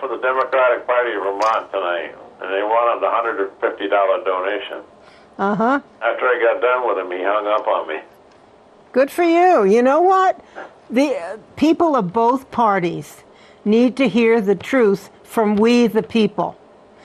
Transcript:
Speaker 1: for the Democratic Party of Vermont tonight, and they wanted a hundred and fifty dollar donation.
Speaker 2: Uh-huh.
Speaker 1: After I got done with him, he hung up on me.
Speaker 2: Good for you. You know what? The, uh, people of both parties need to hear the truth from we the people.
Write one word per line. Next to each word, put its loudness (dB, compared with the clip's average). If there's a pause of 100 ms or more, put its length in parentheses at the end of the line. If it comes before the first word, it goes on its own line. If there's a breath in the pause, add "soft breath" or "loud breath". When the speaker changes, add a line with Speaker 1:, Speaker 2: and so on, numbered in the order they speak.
Speaker 1:
for -8
the -8
Democratic 0
Party 0
of -6
Vermont -2
tonight, -4 (260)
and -10
they -2
wanted 0
a 0
hundred -4
and -14 (100)
fifty -4
dollar 0
donation. -6 (560 loud breath)
Speaker 2:
Uh-huh. -2 (220)
Speaker 1:
After -2
I 2
got 0
done 0
with -2
him, -8
he -6
hung -2
up -2
on -2
me. -8 (920)
Speaker 2:
Good 0
for -2
you. 4
You 4
know 4
what? 2 (500 loud breath)
The, 0
uh, -10 (200)
people 2
of -2
both 0
parties -2 (420 loud breath)
need 2
to 2
hear 2
the 0
truth 0 (120)
from 0
we 4
the 0
people. -2 (480 loud breath)